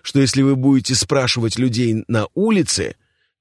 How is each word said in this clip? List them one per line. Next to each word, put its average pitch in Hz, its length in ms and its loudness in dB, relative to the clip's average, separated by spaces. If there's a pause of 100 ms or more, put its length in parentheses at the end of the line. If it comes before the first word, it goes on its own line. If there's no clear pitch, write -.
что - 180 0
если 135 220 2
вы 135 140 2
будете 131 400 2
спрашивать 120 640 -2
людей 117 480 -2
на 110 260 -2
улице, 175 640 0 (460)